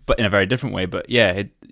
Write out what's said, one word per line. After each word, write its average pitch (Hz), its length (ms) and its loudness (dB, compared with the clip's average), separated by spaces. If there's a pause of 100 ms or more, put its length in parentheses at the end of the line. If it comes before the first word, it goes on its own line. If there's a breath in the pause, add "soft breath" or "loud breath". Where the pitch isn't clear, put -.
but 127 120 0
in 113 60 0
a 98 60 0
very 98 160 2
different 123 280 -2
way. 92 120 -4
But 87 240 -6
yeah, 113 220 4
it, 101 180 -6 (220)